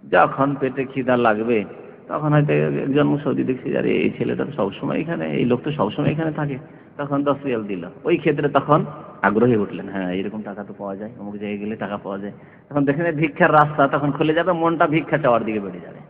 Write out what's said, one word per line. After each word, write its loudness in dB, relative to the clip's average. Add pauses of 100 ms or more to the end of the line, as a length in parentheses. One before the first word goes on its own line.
যখন 4
পেটে -2
খিদা 0
লাগবে, 2 (440)
তখন 0
হয়তো 4
একজন 2
সৌদি -2
দেখছি, -2
"আরে, 0
এই 0
ছেলেটা -2
তো -10
সবসময় -4
এখানে, -4
এই -2
লোক 2
তো -4
সবসময় 0
এখানে -2
থাকে", -4 (400)
তখন -2
দশ 2 (100)
রিয়াল -2
দিল, -6 (180)
ওই 2
ক্ষেত্রে 0
তখন 4 (360)
আগ্রহী 4
উঠলেন, -2
"হ্যাঁ, -4
এরকম -4
টাকা -10
তো -14
পাওয়া -8
যায়, -12
অমুক -12
জায়গায় -6
গেলে -6
টাকা -6
পাওয়া -8
যায়", -10 (380)
তখন 2
দেখেন 2
এই 0
ভিক্ষার 2
রাস্তা 6
তখন 0
খুলে 0
যাবে, 2
মনটা 2
ভিক্ষা 0
চাওয়ার 2
দিকে -2
বেড়ে -10
যাবে। -18 (100)